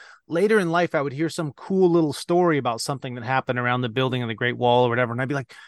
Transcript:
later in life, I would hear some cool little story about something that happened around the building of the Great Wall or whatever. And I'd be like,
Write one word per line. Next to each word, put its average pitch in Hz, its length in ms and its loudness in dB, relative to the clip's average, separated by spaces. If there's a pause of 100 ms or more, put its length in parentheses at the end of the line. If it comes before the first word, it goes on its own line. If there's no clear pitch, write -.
(260)
later 208 320 2
in 170 120 0
life, 170 240 0
I 147 80 0
would 139 100 -6
hear 151 160 -4
some 156 240 -6
cool 190 380 2
little 160 220 2
story 175 440 2
about 120 240 -2
something 131 340 -6
that 120 100 -10
happened 127 340 0
around 123 220 0
the 123 80 -2
building 123 340 0
of 117 60 -4
the 113 60 -6
Great 123 220 -2
Wall 120 300 4
or - 40 0
whatever. 120 220 0
And 120 80 -6
I'd 131 80 -4
be 143 60 -4
like, 135 180 -6 (160)